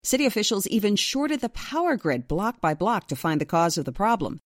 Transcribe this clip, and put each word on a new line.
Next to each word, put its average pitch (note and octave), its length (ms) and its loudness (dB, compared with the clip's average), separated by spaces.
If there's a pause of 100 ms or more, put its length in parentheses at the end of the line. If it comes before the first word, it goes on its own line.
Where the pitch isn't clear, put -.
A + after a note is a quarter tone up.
City C4 220 2
officials G#3 420 0
even G#3 280 2
shorted D4 460 0
the A#3 80 -4
power D#4+ 480 -2
grid B2+ 320 -2
block G3+ 320 -2
by D#3 120 2
block G3+ 360 0
to - 60 -4
find D#3 260 0
the D3 40 0
cause E3+ 320 2
of D3 60 -4
the C3 80 -6
problem. G3 560 0